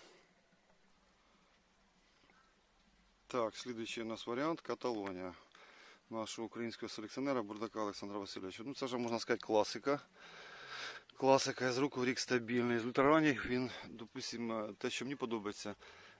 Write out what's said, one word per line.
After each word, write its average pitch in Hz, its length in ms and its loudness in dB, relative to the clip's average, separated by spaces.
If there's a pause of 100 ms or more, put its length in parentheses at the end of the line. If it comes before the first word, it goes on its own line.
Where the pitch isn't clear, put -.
(3250)
Так, 113 300 0
слідуючий 113 480 -6
у - 20 -4
нас 110 200 -6
варіант 143 340 -2
Каталонія. 98 720 -4 (760)
Нашого 113 360 -4
українського 113 420 -6
селекціонера 127 540 -2
Бурдака 104 380 -6
Олександра 101 380 -4
Васильовича. 98 480 -8
Ну, 139 80 -6
це 135 120 -4
вже, 123 120 -2
можна 120 200 0
сказати, - 280 0
класика. 110 540 4 (1160)
Класика, 131 560 4
з 120 60 0
року 131 220 0
в 123 40 2
рік 123 140 2
стабільний. 120 600 2
З 113 60 0
ультраранніх 143 640 6
він, 123 240 2 (180)
допустимо, 113 880 -4
те, 123 120 0
що - 140 -4
мені 135 120 -4
подобається, 107 580 -2 (460)